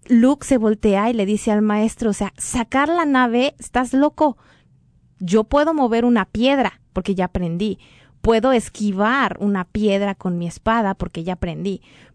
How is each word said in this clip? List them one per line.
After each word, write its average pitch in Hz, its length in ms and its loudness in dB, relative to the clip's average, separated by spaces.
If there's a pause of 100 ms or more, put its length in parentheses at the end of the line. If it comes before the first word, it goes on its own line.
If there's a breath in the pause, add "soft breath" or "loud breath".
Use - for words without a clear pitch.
Luke 254 380 4
se 262 140 2
voltea 214 500 2
y 247 40 0
le 214 120 -2
dice 214 260 -2
al 208 120 2
maestro, 214 480 0
o - 20 -4
sea, 196 240 -4
"Sacar 262 520 -2
la 339 160 0
nave, 254 520 2
estás 247 340 -4
loco. 285 460 2 (800 soft breath)
Yo 196 280 0
puedo 302 280 2
mover 240 320 0
una 233 200 2
piedra, 247 540 0 (140)
porque 185 220 -4
ya 180 100 -2
aprendí. 180 540 -6 (420 soft breath)
Puedo 226 300 2
esquivar 214 880 0
una 202 260 -2
piedra 202 480 0
con 180 240 -4
mi 170 80 -4
espada, 214 480 -2
porque 175 300 -8
ya 180 100 -4
aprendí. 175 480 -6 (340 soft breath)